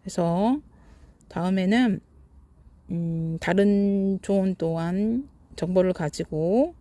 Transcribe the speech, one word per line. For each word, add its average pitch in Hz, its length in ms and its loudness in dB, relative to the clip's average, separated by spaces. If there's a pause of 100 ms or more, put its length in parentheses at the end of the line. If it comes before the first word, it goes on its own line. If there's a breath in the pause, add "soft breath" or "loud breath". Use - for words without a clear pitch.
그래서 190 600 0 (640 soft breath)
다음에는, 190 720 0 (880)
음, 165 480 -4
다른 196 840 2
조언 190 340 0
또한 185 720 -2 (280)
정보를 185 360 2
가지고 175 880 -2